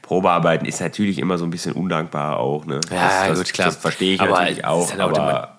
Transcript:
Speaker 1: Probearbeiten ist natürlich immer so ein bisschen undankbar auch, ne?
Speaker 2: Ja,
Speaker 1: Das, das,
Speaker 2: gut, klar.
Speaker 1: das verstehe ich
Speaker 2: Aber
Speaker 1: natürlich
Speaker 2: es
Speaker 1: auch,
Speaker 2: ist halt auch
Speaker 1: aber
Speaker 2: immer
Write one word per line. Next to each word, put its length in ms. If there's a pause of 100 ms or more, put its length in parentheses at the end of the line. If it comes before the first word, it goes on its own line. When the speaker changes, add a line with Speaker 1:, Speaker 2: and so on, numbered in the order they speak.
Speaker 1:
Probearbeiten 640
ist 140
natürlich 400
immer 180
so 60
ein 80
bisschen 220
undankbar 680
auch, 260
ne? 140 (100)
Speaker 2:
Ja, 380
Speaker 1:
Das, 100
das, 0 (100)
Speaker 2:
gut, 60
klar. 140
Speaker 1:
das 80
verstehe 400
ich 60
Speaker 2:
Aber 180
Speaker 1:
natürlich 200
Speaker 2:
es 40
Speaker 1:
auch, 220
Speaker 2:
ist 80
halt 80
auch 80
Speaker 1:
aber 80
Speaker 2:
immer 420